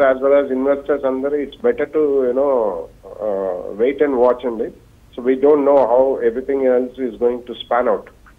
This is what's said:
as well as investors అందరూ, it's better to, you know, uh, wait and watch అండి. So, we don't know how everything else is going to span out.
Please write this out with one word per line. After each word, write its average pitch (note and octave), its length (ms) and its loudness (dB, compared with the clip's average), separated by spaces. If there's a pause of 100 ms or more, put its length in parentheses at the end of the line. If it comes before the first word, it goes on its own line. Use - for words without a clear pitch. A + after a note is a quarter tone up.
(100)
as C3 140 0
well C#3 160 4
as C#3 60 -2 (120)
investors C#3 500 -2
అందరూ, C3+ 360 -2
it's - 220 -14
better D3 200 0 (100)
to, D#3 60 2 (260)
you B2 100 -2
know, C#3 140 2 (760)
uh, G2 300 -4 (240)
wait C#3+ 260 0
and C#3 160 -2
watch B2 280 2
అండి. A2+ 180 -6 (460)
So, - 40 -12 (100)
we C3 60 2 (120)
don't D3 220 4
know C#3+ 120 6 (120)
how C3 120 4 (240)
everything C3 320 -2 (140)
else B2 200 -2 (140)
is G#2 160 -10
going B2 240 -2
to A#2 140 -12
span B2 320 -2
out. - 120 -8 (320)